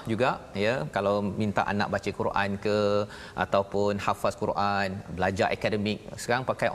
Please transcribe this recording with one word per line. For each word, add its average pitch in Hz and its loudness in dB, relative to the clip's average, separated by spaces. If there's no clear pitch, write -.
juga, 120 2
ya. 117 4
Kalau 101 2
minta 107 2
anak 101 0
baca 104 -2
Quran 101 0
ke, 104 4
ataupun 98 2
hafaz 101 0
Quran, 101 2
belajar 95 2
akademik. 104 0
Sekarang 123 0
pakai 113 0